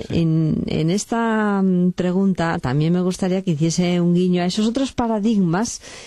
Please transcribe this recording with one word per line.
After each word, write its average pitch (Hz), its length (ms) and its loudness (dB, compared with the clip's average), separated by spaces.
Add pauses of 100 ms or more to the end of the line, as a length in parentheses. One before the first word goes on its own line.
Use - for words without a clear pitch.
en, 160 560 0
en 156 240 -2
esta, 214 720 -2
mm, 180 280 2
pregunta 180 640 0
también 151 360 0
me 180 80 2
gustaría 185 420 0
que 185 80 -2
hiciese 175 500 2
un 175 140 4
guiño 180 260 2
a 175 60 0
esos 214 180 0
otros 254 280 -2
paradigmas 214 880 0 (260)